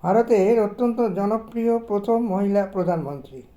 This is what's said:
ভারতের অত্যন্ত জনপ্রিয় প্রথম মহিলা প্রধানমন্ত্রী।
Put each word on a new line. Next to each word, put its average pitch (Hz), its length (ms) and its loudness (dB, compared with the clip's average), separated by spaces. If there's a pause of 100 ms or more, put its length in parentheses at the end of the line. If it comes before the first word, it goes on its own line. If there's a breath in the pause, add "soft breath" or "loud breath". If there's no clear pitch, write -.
ভারতের 220 560 4
অত্যন্ত 226 420 0
জনপ্রিয় 220 760 -2
প্রথম 226 400 -2
মহিলা 202 460 0
প্রধানমন্ত্রী। 160 760 -4 (160)